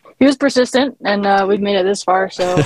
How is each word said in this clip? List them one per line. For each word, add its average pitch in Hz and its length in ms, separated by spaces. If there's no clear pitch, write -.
he 254 60
was 269 120
persistent, 254 680
and, 202 200
uh, 196 240
we've 202 120
made 202 160
it 185 80
this 196 180
far. 190 260
So, 180 380